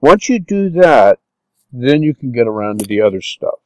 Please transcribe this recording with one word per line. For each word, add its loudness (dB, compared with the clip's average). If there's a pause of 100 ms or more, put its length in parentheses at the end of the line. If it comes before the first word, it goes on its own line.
Once 4
you 0
do -4
that, 4 (540)
then 0
you -2
can -12
get -2
around -6
to -14
the -4
other 0
stuff. -12